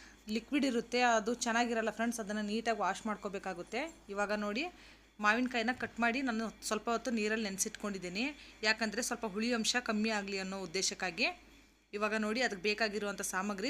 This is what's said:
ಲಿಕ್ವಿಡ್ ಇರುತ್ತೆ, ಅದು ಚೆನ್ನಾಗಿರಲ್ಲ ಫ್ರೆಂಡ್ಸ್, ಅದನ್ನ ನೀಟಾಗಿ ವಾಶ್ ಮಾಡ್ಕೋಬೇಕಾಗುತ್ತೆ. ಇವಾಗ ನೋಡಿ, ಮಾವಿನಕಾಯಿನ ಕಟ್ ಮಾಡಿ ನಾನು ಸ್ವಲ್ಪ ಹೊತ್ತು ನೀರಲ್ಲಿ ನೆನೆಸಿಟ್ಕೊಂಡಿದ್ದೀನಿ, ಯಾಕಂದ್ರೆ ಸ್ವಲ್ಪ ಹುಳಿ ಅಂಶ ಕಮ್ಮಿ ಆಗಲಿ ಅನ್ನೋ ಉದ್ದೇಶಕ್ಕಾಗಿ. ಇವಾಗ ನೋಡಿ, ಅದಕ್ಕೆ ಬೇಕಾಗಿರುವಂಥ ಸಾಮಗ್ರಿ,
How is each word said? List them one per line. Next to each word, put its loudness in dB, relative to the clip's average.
ಲಿಕ್ವಿಡ್ 2
ಇರುತ್ತೆ, 0
ಅದು 2
ಚೆನ್ನಾಗಿರಲ್ಲ 2
ಫ್ರೆಂಡ್ಸ್, 0
ಅದನ್ನ -4
ನೀಟಾಗಿ 0
ವಾಶ್ 0
ಮಾಡ್ಕೋಬೇಕಾಗುತ್ತೆ. -4
ಇವಾಗ 2
ನೋಡಿ, 0
ಮಾವಿನಕಾಯಿನ 4
ಕಟ್ -4
ಮಾಡಿ 4
ನಾನು 0
ಸ್ವಲ್ಪ 0
ಹೊತ್ತು 0
ನೀರಲ್ಲಿ 0
ನೆನೆಸಿಟ್ಕೊಂಡಿದ್ದೀನಿ, -4
ಯಾಕಂದ್ರೆ 2
ಸ್ವಲ್ಪ -4
ಹುಳಿ 0
ಅಂಶ 2
ಕಮ್ಮಿ 2
ಆಗಲಿ -4
ಅನ್ನೋ -6
ಉದ್ದೇಶಕ್ಕಾಗಿ. 0
ಇವಾಗ 2
ನೋಡಿ, 2
ಅದಕ್ಕೆ -4
ಬೇಕಾಗಿರುವಂಥ 0
ಸಾಮಗ್ರಿ, -2